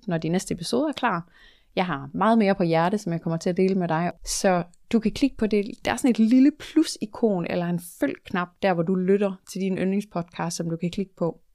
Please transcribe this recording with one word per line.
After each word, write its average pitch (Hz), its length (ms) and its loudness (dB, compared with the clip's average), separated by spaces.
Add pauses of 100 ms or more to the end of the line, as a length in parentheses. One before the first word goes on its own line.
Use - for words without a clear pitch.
når 170 120 -2
de 160 100 -4
næste 180 260 -2
episoder 240 340 -2
er 294 40 -4
klar. 190 400 -4 (440)
Jeg 185 100 0
har 143 280 -8
meget 214 240 4
mere 196 160 4
på 190 80 0
hjerte, 170 360 2
som 170 140 -4
jeg 165 80 -2
kommer 165 160 -2
til 170 140 -2
at 175 60 -4
dele 190 180 2
med 180 140 0
dig, 165 240 -2 (120)
så 180 380 0 (300)
du 233 80 4
kan 214 120 0
klikke - 240 -2
på 220 100 0
det. 202 240 0 (140)
Der - 80 0
er 226 40 0
sådan 254 140 2
et 220 80 2
lille 254 400 6
plus-ikon 214 920 -2
eller 175 160 -2
en 175 140 -2 (200)
følg-knap, - 480 -4 (140)
der 190 120 2
hvor 170 80 0
du 180 120 0
lytter 190 380 2 (200)
til 185 80 -8
din 190 180 -2
yndlingspodcast, 185 760 -4
som 165 140 -6
du 165 60 -2
kan 170 140 -4
klikke 190 260 -8
på. 165 240 -4 (140)